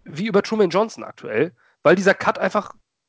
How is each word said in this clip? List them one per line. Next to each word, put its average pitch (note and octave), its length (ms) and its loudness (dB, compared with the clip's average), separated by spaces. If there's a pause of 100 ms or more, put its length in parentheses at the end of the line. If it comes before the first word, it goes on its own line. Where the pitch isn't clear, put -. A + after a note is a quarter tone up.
wie E3 220 -8
über G3+ 160 2
Truman G#3+ 280 0
Johnson G3 340 -4
aktuell, C3 480 -4 (300)
weil D#3 120 6
dieser F#3+ 200 2
Cut - 240 -2
einfach G3 360 -4 (340)